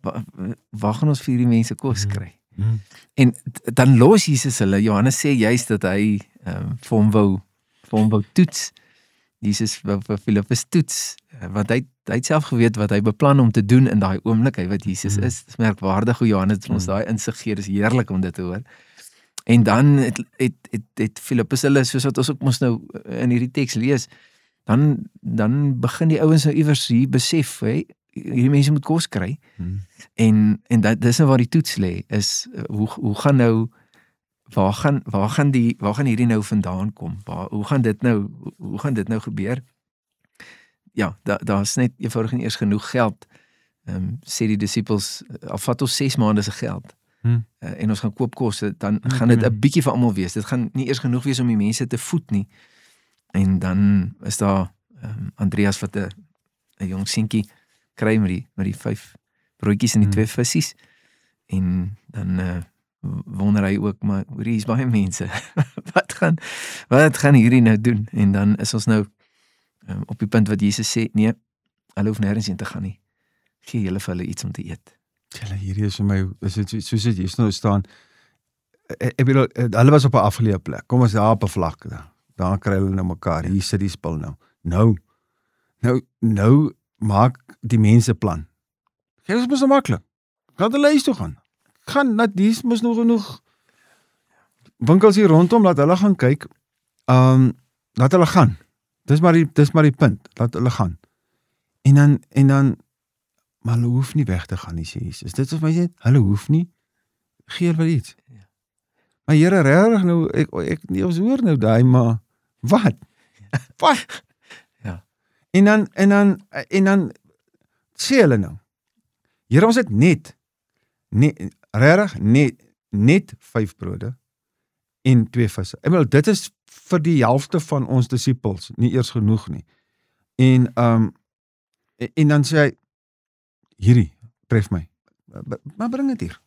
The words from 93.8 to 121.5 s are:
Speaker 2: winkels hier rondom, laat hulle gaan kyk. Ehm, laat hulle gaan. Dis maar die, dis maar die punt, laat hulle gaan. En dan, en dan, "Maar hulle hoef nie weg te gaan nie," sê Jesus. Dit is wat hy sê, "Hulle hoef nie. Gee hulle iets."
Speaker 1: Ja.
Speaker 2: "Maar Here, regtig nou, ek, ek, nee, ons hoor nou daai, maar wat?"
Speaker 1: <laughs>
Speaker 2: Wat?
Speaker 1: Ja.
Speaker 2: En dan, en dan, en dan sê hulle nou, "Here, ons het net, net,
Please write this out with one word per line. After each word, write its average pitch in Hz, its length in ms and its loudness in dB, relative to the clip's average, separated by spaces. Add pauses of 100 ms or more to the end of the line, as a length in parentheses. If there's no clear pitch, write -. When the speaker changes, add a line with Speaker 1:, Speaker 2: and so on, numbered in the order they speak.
Speaker 2:
winkels 190 380 6
hier 208 160 4
rondom, 175 320 4
laat 180 180 4
hulle 165 160 2
gaan 196 220 2
kyk. 131 260 0 (680)
Ehm, 131 400 6 (480)
laat 135 160 4
hulle 175 100 6
gaan. 143 320 2 (520)
Dis 147 100 4
maar 170 160 4
die, 165 180 4
dis 147 180 4
maar 156 160 4
die 135 80 2
punt, 104 320 0 (120)
laat 120 140 -2
hulle 120 180 -2
gaan. 87 260 -4 (840)
En 139 120 6
dan, 143 340 4
en 139 180 2
dan, 139 280 2 (840)
"Maar 117 160 -4
hulle 117 120 0
hoef 127 280 -2
nie 147 100 0
weg 92 200 -4
te 92 120 -10
gaan 85 180 -12
nie," 82 100 -8
sê - 180 -12
Jesus. - 280 -12
Dit 135 200 -4
is 160 80 -6
wat 160 120 -2
hy 175 140 0
sê, 175 100 -6
"Hulle 127 220 2
hoef 101 320 0
nie. 165 200 0 (760)
Gee 175 280 -4
hulle 160 160 0
iets." 151 260 -4 (100)
Speaker 1:
Ja. 110 220 -20 (800)
Speaker 2:
"Maar 156 100 4
Here, 180 260 4
regtig 185 420 4
nou, 170 280 0
ek, - 220 -2
ek, 90 360 -6
nee, 95 160 -2
ons 175 120 -2
hoor 254 260 0
nou 165 140 2
daai, 113 260 4
maar 123 360 4 (400)
wat?" 175 360 2 (560)
Speaker 1:
<laughs> - 260 -8
Speaker 2:
Wat? - 460 -2 (600)
Speaker 1:
Ja. 92 220 -12 (460)
Speaker 2:
En 196 140 6
dan, 208 280 4
en 196 160 2
dan, 202 320 2 (280)
en 196 140 0
dan 190 280 2 (800)
sê - 280 -2
hulle 139 160 4
nou, 92 200 -4 (920)
"Here, 151 180 4
ons 226 100 4
het 233 140 -2
net, 131 480 2 (720)
net, 107 440 0 (180)